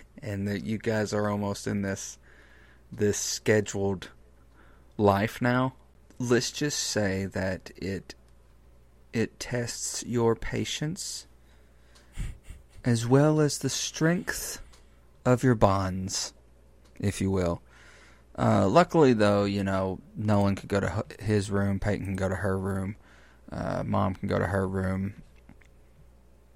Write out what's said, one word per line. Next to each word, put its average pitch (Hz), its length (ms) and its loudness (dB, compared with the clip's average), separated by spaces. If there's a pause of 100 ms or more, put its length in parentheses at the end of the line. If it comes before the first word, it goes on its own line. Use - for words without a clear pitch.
(220)
and 101 260 -6
that 101 160 -4
you 110 140 -4
guys 107 360 -2
are 104 160 0
almost 101 380 -4
in 104 140 -2
this, 98 360 -6 (720)
this 104 260 0
scheduled 98 920 0 (880)
life 101 440 4
now, 127 320 2 (460)
let's 120 320 2
just - 280 -4
say 98 480 -2
that 95 500 -6
it, - 360 -8 (1000)
it - 260 -2
tests - 640 -6
your 117 300 2
patience - 920 -6 (1600)
as 117 240 0
well 147 320 6
as 147 200 2
the 135 100 -2
strength - 920 -2 (640)
of 127 200 4
your 127 120 6
bonds, 95 800 0 (640)
if 101 220 -2
you 95 100 0
will. 90 300 0 (760)
Uh, 110 300 4
luckily, 151 460 6
though, 104 320 4
you 101 180 -2
know, 95 360 -2 (180)
Nolan 101 380 2
could - 140 -12
go 101 100 2
to 95 320 -4
h-, - 140 -18
his 104 260 0
room, 98 280 0
Peyton 98 260 -2
can 95 100 -4
go 95 120 -2
to 95 80 -2
her 95 220 -2
room, 95 380 -4 (560)
uh, 92 340 -6
Mom 98 300 0
can 98 120 -8
go 98 120 0
to 98 80 0
her 95 200 0
room. 95 540 -4 (1300)